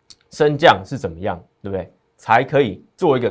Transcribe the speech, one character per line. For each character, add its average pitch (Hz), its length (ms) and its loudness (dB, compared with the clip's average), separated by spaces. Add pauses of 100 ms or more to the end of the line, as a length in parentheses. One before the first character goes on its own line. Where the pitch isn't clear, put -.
(300)
升 151 280 0
降 113 260 4
是 131 140 -12
怎 95 100 -8
么 82 80 -12
样， 90 240 -8 (220)
对 101 80 -10
不 95 60 -6
对？ 87 120 -8 (280)
才 113 260 2
可 143 180 0
以 107 220 -2 (140)
做 151 200 2
一 123 40 -2
个 113 100 -2